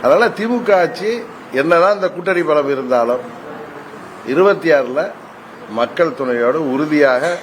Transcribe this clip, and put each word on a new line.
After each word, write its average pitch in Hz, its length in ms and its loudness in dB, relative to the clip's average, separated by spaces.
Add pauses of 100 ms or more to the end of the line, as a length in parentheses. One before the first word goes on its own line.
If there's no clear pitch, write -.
அதனால 170 220 6 (120)
திமுக 214 340 0 (120)
ஆட்சி 190 280 -2 (500)
என்னதான் 175 360 4
இந்த 190 180 -2
கூட்டணி 175 340 0
பலம் 147 240 2
இருந்தாலும் 123 500 0 (1080)
இருபத்தி 165 460 2
ஆறுல 131 240 0 (800)
மக்கள் 151 400 -2
துணையோடு 127 400 0 (140)
உறுதியாக 143 500 2 (200)